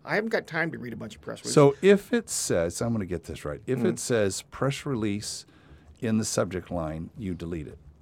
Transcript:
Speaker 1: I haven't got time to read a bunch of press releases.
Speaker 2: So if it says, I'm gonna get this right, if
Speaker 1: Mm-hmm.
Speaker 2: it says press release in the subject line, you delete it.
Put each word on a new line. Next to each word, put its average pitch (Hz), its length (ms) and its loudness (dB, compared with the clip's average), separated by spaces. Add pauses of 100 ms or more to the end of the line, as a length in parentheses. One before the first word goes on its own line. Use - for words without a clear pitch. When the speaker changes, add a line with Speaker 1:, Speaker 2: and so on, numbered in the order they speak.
Speaker 1:
I 147 120 -2
haven't 220 160 -2
got 202 140 0
time 160 280 -2
to - 40 -8
read 120 140 -10
a 113 60 -8
bunch 107 180 -10
of - 60 -20
press 113 180 -10
releases. 120 140 -6
Speaker 2:
So 143 280 8
if 196 300 6
it 240 180 2
says, 87 520 0
I'm 117 100 0
gonna 107 140 -2
get 87 180 -4
this - 220 -10
right, 73 200 -6
if 127 120 0
Speaker 1:
Mm-hmm. 120 100 2
Speaker 2:
it - 120 0
says 104 420 0 (100)
press 135 340 -2
release 120 200 -2 (960)
in 110 180 2
the 107 80 2
subject 92 460 -2
line, 80 440 -4
you 95 200 -6
delete 82 320 -6
it. - 100 -16 (240)